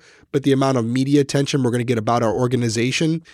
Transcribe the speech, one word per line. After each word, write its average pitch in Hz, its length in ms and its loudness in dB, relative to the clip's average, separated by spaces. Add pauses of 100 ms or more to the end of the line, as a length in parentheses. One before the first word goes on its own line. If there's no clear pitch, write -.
(320)
but 131 120 -2
the 139 100 2
amount 135 240 2
of 117 80 0
media 131 360 2
attention 139 420 0
we're 123 80 2
gonna 120 120 -2
get 117 140 0
about 117 260 0
our 107 100 0
organization 123 880 -2 (100)